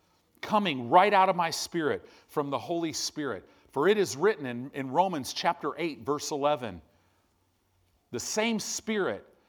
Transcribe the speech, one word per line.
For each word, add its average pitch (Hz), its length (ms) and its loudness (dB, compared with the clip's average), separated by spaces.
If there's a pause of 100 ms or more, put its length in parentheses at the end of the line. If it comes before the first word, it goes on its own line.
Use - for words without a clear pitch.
(400)
coming 165 500 0
right 190 220 8
out 190 160 6
of 180 80 2
my 165 140 -2
spirit 139 560 -4 (220)
from 143 220 -2
the 131 80 -2
Holy 165 340 -4
Spirit. 120 560 -6 (240)
For 147 160 4
it 214 100 6
is 131 180 0
written 156 300 0
in, 123 280 -6
in 135 160 -6
Romans 160 420 0
chapter 165 460 -2
eight, 156 220 -6
verse 139 300 -2
eleven, 135 520 -2 (1300)
"The 120 100 -6
same 220 380 -2
Spirit 175 640 -4 (240)